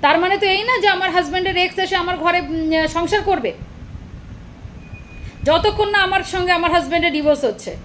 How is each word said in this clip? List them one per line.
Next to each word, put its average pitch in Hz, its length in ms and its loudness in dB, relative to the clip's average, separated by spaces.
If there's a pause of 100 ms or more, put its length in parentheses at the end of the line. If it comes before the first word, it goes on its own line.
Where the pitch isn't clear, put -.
তার 302 180 6
মানে 370 180 2
তো 403 80 2
এই 392 180 2
না 480 180 0
যে 403 60 4
আমার 370 240 2
হাজব্যান্ডের 359 460 0
এক্স 359 220 0
এসে 370 160 0
আমার 359 220 0
ঘরে, 349 240 2
উম, 320 460 0
সংসার 339 340 0
করবে, 285 320 0 (1900)
যতক্ষণ 403 460 2
না 415 100 2
আমার 381 240 2
সঙ্গে 359 280 -2
আমার 339 200 2
হাজব্যান্ডের 339 400 2
ডিভোর্স 285 340 2
হচ্ছে। 202 400 -4